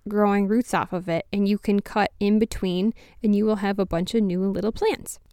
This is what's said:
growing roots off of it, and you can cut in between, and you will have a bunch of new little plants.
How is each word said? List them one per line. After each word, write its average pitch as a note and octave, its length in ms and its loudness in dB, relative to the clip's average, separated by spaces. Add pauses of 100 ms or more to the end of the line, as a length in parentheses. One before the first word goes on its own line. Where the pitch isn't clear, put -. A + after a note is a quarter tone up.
growing G3+ 380 2
roots A3+ 280 0
off F#3 180 -2
of F3+ 160 -6
it, E3 240 -2
and G3+ 160 2
you G#3 100 2
can G3+ 220 0
cut - 400 -2
in G#3 180 4
between, G3 540 0 (300)
and G#3 120 2
you G3+ 100 2
will G#3+ 120 2
have G3+ 220 -2
a F#3+ 80 0
bunch F3+ 280 -2
of A3+ 80 2
new F#3 180 0
little G3 320 -2
plants. - 460 -4 (140)